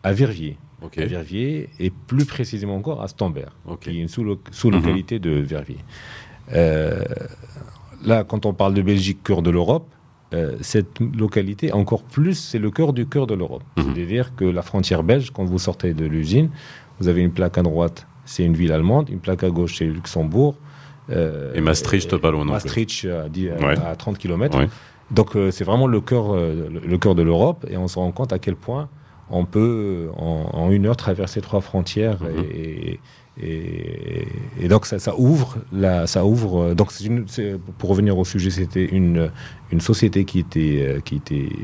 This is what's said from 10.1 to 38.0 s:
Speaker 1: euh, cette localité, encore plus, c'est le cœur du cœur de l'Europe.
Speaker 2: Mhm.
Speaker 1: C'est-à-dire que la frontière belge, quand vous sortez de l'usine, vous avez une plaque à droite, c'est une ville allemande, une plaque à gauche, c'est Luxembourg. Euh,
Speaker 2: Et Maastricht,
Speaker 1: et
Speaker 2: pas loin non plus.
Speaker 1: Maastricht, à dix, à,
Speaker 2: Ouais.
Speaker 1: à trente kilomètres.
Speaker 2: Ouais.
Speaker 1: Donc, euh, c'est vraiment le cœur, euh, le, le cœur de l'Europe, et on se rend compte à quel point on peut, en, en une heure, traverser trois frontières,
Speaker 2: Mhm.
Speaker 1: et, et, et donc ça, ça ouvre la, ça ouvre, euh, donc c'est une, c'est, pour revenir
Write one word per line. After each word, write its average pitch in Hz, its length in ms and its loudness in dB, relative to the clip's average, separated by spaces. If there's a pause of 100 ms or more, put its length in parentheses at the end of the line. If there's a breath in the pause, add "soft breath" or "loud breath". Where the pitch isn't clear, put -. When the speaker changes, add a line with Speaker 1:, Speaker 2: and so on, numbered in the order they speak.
Speaker 1:
euh, 78 280 -2
cette - 380 0
localité, 104 720 0
encore 101 320 2
plus, 160 320 2
c'est - 240 -6
le 104 100 0
cœur 151 240 0
du 120 140 -2
cœur 135 200 0
de 110 60 -2
l'Europe. 90 300 -6 (140)
Speaker 2:
Mhm. 69 180 0
Speaker 1:
C'est-à-dire 107 400 -2
que - 100 -2
la 90 160 2
frontière 92 420 0
belge, 120 280 4
quand 95 140 -4
vous 90 140 0
sortez 90 340 -2
de 78 120 -2
l'usine, 80 440 2 (500 loud breath)
vous 92 80 0
avez 87 140 4
une 87 100 4
plaque 87 260 0
à 90 60 4
droite, 85 440 0 (180)
c'est - 180 -4
une 85 120 4
ville 80 180 2
allemande, 104 360 2
une 98 100 -8
plaque 90 240 -2
à 92 60 2
gauche, 85 280 -2
c'est 87 80 0
Luxembourg. 85 680 0 (540 loud breath)
Euh, 76 460 -2
Speaker 2:
Et 71 60 0
Maastricht, 82 500 2
Speaker 1:
et 92 80 2
Speaker 2:
pas 82 120 4
loin 78 100 0
non 73 60 0
plus. 73 180 -2
Speaker 1:
Maastricht, 107 400 -4
à 82 240 -4
dix, 90 200 -4
à, 85 60 -4
Speaker 2:
Ouais. 78 240 2
Speaker 1:
à 82 160 -4
trente 98 220 -6
kilomètres. 90 400 0
Speaker 2:
Ouais. 67 100 4 (440 loud breath)
Speaker 1:
Donc, 107 260 4
euh, 98 140 2
c'est 98 120 -6
vraiment 113 240 4
le 110 140 2
cœur, 107 320 0
euh, 82 360 -2
le, 82 160 -8
le 87 120 0
cœur 92 180 4
de 85 80 4
l'Europe, 92 460 2
et 95 80 -6
on 92 100 -2
se 90 100 -6
rend 90 140 -2
compte 123 220 -4
à 92 60 -2
quel 90 180 -4
point 139 320 -8 (400 loud breath)
on 90 160 0
peut, 101 720 0
en, 80 340 -4
en 82 200 0
une 98 140 6
heure, 113 120 2
traverser 95 420 -2
trois 101 220 -2
frontières, 101 600 -2
Speaker 2:
Mhm. 82 220 -4 (100)
Speaker 1:
et, 80 460 -8 (420 soft breath)
et, 50 880 -8 (320)
et 87 80 -2
donc 104 180 8
ça, 101 140 -4
ça 98 180 -2
ouvre 131 400 4 (140)
la, 92 360 2
ça 92 180 2
ouvre, 104 380 2
euh, 85 120 2
donc 104 160 4
c'est - 140 -10
une, 117 220 -2
c'est, 101 300 -6 (200)
pour - 140 -4
revenir 98 260 6